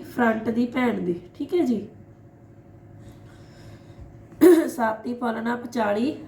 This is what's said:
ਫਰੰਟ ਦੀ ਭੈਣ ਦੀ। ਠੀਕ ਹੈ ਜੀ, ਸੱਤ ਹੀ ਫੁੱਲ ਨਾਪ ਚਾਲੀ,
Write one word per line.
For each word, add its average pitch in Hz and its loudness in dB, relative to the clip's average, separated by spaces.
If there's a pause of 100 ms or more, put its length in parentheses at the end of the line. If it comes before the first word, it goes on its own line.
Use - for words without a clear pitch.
ਫਰੰਟ 226 0
ਦੀ 240 0
ਭੈਣ 240 0
ਦੀ। 175 -2 (200)
ਠੀਕ 285 -6
ਹੈ 349 2
ਜੀ, 233 0 (2750)
ਸੱਤ 220 -4
ਹੀ 240 -4
ਫੁੱਲ 233 -4
ਨਾਪ 240 -4
ਚਾਲੀ, 226 -2 (140)